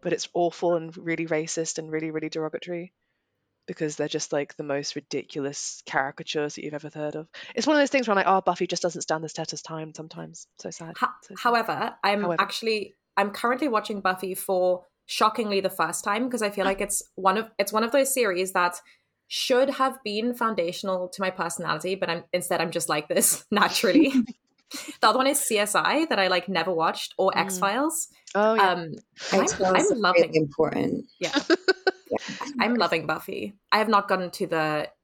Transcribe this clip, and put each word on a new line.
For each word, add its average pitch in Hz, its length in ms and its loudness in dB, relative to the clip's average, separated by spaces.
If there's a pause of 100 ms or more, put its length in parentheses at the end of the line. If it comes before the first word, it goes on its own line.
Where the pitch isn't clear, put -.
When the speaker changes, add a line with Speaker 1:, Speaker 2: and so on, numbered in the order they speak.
Speaker 1:
But 175 120 -2
it's - 200 -6
awful 175 420 0
and 165 220 -6
really 165 300 -4
racist 160 500 -2
and 160 140 -10
really, 156 200 -4
really 156 180 -6
derogatory 170 640 -8 (720)
because 156 300 -6
they're 151 140 -4
just, - 240 -6
like, 143 240 -4
the 160 60 -10
most 143 320 -4
ridiculous - 880 -8
caricatures 147 720 -4
that - 100 -10
you've 151 80 -8
ever 151 200 -10
heard 151 220 -6
of. 156 140 -12 (260)
It's 226 100 0
one 302 120 6
of 294 40 6
those 277 80 4
things 262 180 2
where 226 60 2
I'm 190 40 4
like, 190 100 2
"Oh, 190 140 6
Buffy 175 260 0
just - 140 -4
doesn't 170 220 -2
stand 160 200 -4
the 156 60 -8
test 160 240 -8
of 147 100 -10
time 156 320 -10
sometimes." 165 520 -16 (120)
So 185 100 -10
sad. 165 280 -14
Speaker 2:
Ho-, 240 100 0 (140)
Speaker 1:
So - 80 -20
sad. 190 120 -16
Speaker 2:
however, 233 640 0
I'm 202 200 2
Speaker 1:
However. 175 180 0
Speaker 2:
actually, 214 540 -2 (200)
I'm 202 160 2
currently 254 380 0
watching 214 320 -2
Buffy 185 340 -2
for, 180 480 2 (220)
shockingly, 214 560 0
the 185 80 0
first 170 340 -4
time, 226 260 -2
'cause 240 120 -2
I 208 80 0
feel 196 160 -2
like 196 160 0
it's - 200 -4 (140)
one 190 220 2
of, 220 200 -4
it's 202 140 0
one 220 140 2
of 220 80 -2
those 277 200 4
series 190 380 0
that 180 300 0 (480)
should 262 400 2
have 262 340 0
been 220 300 -2
foundational 185 720 -2
to 190 140 -8
my 185 80 2
personality, 175 680 -4
but 185 140 -4
I'm, 170 240 -4
instead 175 260 0
I'm 165 120 0
just 165 180 -4
like 151 180 0
this - 400 2
<laughs> - 40 -4
naturally. 202 680 4
Speaker 1:
<laughs> 240 60 4 (800)
Speaker 2:
The 247 80 6
other 254 100 4
one 262 80 4
is 294 120 2
C 208 200 0
S 208 160 0
I 190 300 2
that 254 120 0
I, 190 120 2
like, 180 200 0
never 180 240 0
watched, 165 460 0
or 190 140 6
Speaker 1:
Mm. - 80 2
Speaker 2:
X-Files. 202 680 0 (260)
Speaker 1:
Oh, 214 220 4
yeah. 196 160 6
Speaker 2:
Um, 170 240 -4 (360)
I'm, 196 100 4
Speaker 3:
X-Files 220 280 2
Speaker 2:
I'm 185 60 4
Speaker 3:
is 359 160 4
Speaker 2:
loving 185 320 4
Speaker 3:
really 160 140 2
important. - 680 0 (140)
Speaker 2:
Yeah. 180 200 -2
Speaker 1:
<laughs> - 20 -4 (720)
Speaker 2:
Yeah. - 240 -6 (240)
I'm 226 160 4
loving 165 320 2
Buffy. 165 480 -4 (160)
I 208 80 4
have 214 100 2
not 202 180 4
gotten 185 240 0
to - 160 -4
the 156 400 0 (160)